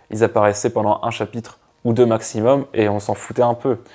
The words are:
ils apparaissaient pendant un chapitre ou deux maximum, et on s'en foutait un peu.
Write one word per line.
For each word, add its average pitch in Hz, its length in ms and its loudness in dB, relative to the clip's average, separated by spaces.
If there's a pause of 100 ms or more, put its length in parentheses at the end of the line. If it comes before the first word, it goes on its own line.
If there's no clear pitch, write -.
(100)
ils 107 120 -4
apparaissaient 104 460 2
pendant 107 340 0
un 117 80 -4
chapitre - 480 -10 (280)
ou 117 80 2
deux 123 100 4
maximum, 117 720 0
et 107 160 2
on 104 100 -2
s'en 104 140 -4
foutait - 260 -4
un 120 140 2
peu. 127 240 -2 (160)